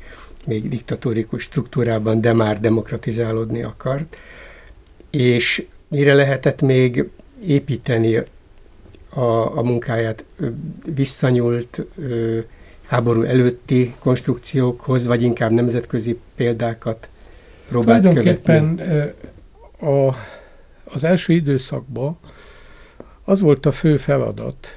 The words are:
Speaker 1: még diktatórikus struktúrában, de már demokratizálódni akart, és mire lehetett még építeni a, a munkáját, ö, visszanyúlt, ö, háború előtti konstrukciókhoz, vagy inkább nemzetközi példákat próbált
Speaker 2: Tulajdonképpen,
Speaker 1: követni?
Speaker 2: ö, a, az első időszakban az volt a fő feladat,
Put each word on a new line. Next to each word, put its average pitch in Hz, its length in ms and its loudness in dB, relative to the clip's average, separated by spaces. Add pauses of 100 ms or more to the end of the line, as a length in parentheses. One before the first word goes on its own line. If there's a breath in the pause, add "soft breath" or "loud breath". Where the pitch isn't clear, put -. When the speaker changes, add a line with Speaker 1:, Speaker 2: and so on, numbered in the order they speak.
(460 loud breath)
Speaker 1:
még 110 240 -4
diktatórikus 117 760 -6
struktúrában, 113 760 -2
de 113 120 2
már 107 260 2
demokratizálódni 113 1040 -2
akart, 135 540 -8 (920 loud breath)
és 123 560 2 (220)
mire 143 260 4
lehetett 139 480 2
még 131 480 2 (360)
építeni 123 720 0 (920)
a, 113 480 0
a 123 40 -2
munkáját, 117 640 -4 (140)
ö, 143 100 -6 (380)
visszanyúlt, 123 960 -2 (140)
ö, 113 440 -4 (460 soft breath)
háború 117 360 0
előtti 123 800 0
konstrukciókhoz, 127 1080 -2
vagy 120 160 0
inkább 117 300 0
nemzetközi 117 680 -2 (160)
példákat 117 760 -4 (580 soft breath)
próbált 220 340 4
Speaker 2:
Tulajdonképpen, 165 720 4
Speaker 1:
követni? 160 380 -2 (680)
Speaker 2:
ö, 139 260 2
a, 131 80 0 (680 loud breath)
az - 200 -6
első 170 300 2
időszakban 135 840 -2 (1080 loud breath)
az 196 180 0
volt 143 240 4
a 147 60 4
fő 147 260 2
feladat, 123 800 -4